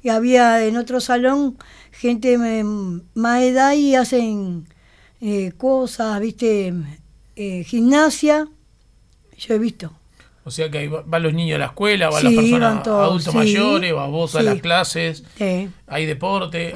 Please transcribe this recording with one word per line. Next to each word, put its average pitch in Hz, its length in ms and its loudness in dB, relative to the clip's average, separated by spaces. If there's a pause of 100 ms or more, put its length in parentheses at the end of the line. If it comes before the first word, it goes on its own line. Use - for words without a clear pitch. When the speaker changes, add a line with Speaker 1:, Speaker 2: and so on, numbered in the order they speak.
Speaker 1:
y 247 60 -4
había 233 560 4
en 220 120 0
otro 247 240 -4
salón 254 580 0 (340)
gente 240 460 0
me-, 208 640 -4 (140)
más 233 280 0
edad 262 320 4
y 285 200 2
hacen, 214 720 -2 (540)
eh, 196 360 -4
cosas, 247 640 -2
¿viste? 214 520 -2 (640)
Eh, 185 280 -8
gimnasia, 302 840 2 (880)
yo - 180 -6
he 214 40 2
visto. 214 340 -6 (500)
Speaker 2:
O - 80 -16
sea 156 200 -6
que 147 80 -6
ahí 147 100 -6
va-, 156 180 -8
van 165 160 -2
los 156 120 0
niños 160 220 -2
a - 20 -2
la 139 80 -2
escuela, 202 420 0
van 151 160 2
las 240 80 6
Speaker 1:
Sí, 226 60 6
Speaker 2:
personas, 226 380 4
Speaker 1:
van 208 60 -6
todos, 208 260 2
Speaker 2:
adultos 170 240 -2
Speaker 1:
sí. 226 60 2
Speaker 2:
mayores, 208 540 2
vas 139 180 -4
vos 160 240 -4
a 151 60 0
Speaker 1:
Sí. 226 60 2
Speaker 2:
las 202 140 0
clases, 170 640 -2 (140)
Speaker 1:
Sí. 190 320 -4 (180)
Speaker 2:
hay 156 200 -4
deporte, 170 680 -4